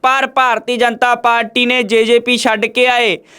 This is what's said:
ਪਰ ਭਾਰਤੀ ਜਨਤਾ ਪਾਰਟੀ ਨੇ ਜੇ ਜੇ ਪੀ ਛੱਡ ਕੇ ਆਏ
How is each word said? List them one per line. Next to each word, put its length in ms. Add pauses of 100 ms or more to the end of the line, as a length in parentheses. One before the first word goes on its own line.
ਪਰ 240
ਭਾਰਤੀ 500
ਜਨਤਾ 380
ਪਾਰਟੀ 520
ਨੇ 160
ਜੇ 220
ਜੇ 140
ਪੀ 180
ਛੱਡ 300
ਕੇ 200
ਆਏ 320 (200)